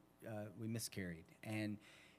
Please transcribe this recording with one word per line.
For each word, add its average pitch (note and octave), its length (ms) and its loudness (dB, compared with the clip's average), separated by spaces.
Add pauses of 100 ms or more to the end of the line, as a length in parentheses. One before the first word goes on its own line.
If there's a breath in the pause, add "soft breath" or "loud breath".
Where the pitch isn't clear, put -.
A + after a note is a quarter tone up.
(280)
uh, G#2+ 160 0 (160)
we A2+ 80 0
miscarried." F#2 560 0 (180)
And G#2+ 360 4 (400 loud breath)